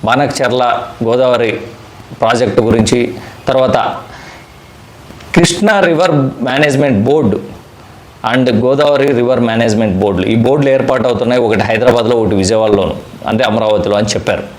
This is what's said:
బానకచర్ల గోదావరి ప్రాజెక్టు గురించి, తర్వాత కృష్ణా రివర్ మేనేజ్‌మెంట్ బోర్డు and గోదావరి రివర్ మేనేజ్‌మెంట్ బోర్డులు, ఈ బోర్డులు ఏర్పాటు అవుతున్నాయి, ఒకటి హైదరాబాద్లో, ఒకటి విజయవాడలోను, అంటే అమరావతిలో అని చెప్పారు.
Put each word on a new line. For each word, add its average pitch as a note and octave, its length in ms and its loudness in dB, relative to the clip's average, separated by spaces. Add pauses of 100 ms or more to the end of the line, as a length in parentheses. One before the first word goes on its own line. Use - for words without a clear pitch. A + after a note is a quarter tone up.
బానకచర్ల B2+ 540 0 (440)
గోదావరి A#2+ 540 2 (600)
ప్రాజెక్టు A#2 480 2
గురించి, A#2 320 2 (480)
తర్వాత C3 280 2 (1600)
కృష్ణా G3+ 520 2
రివర్ E3+ 260 2 (340)
మేనేజ్‌మెంట్ C3+ 600 0
బోర్డు C#3 320 2 (920)
and B2+ 180 2 (160)
గోదావరి C#3+ 420 2 (120)
రివర్ A#2+ 280 0
మేనేజ్‌మెంట్ A2+ 540 0
బోర్డులు, F#2 320 0
ఈ - 100 2
బోర్డులు C#3 320 2
ఏర్పాటు B2+ 340 0
అవుతున్నాయి, A#2+ 380 0
ఒకటి G#2+ 220 0
హైదరాబాద్లో, A#2 500 2
ఒకటి G#2+ 220 0
విజయవాడలోను, G2+ 540 2 (360)
అంటే A2+ 180 0
అమరావతిలో G#2+ 520 0
అని G#2+ 120 -2
చెప్పారు. G2 320 -4 (120)